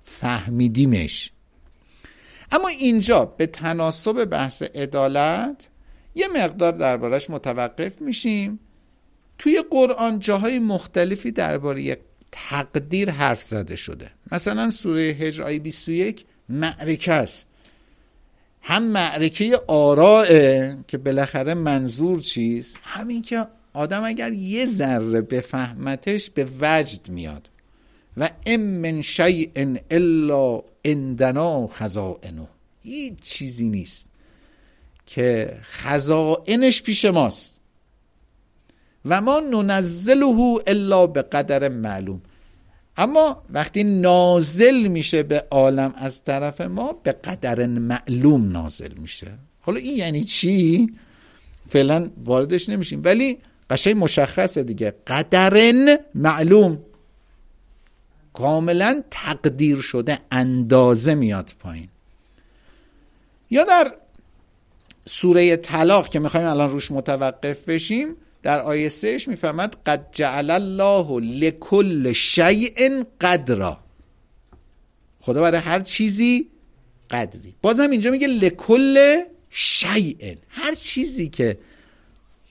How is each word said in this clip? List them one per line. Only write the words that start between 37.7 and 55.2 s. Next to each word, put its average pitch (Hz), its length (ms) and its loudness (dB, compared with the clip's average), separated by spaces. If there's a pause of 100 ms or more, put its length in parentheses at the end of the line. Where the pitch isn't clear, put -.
"و 175 160 0
ما 269 200 2
ننزله 220 1300 2
الا 196 400 4
بقدر 139 640 -2
معلوم"، 98 540 -6 (720)
اما 285 540 2
وقتی 156 340 -2
نازل 180 1040 4
می‌شه 160 340 0
به 147 280 -2
عالم 135 460 2
از 135 280 -10
طرف 143 360 -6
ما، 190 320 -6 (100)
به - 100 -2
قدر 123 540 -6
معلوم 123 800 0
نازل 80 460 -8
می‌شه. 80 380 -16 (280)
حالا 202 180 -4
این 262 180 -6
یعنی 165 280 -4
چی؟ 185 640 2 (800)
فعلاً 151 420 2 (140)
واردش 139 440 0
نمیشیم، 175 360 -4
ولی 240 340 2 (320)
قشنگ 196 260 2
مشخصه 165 640 0
دیگه، 110 320 -4 (120)
قدر 190 640 4 (420)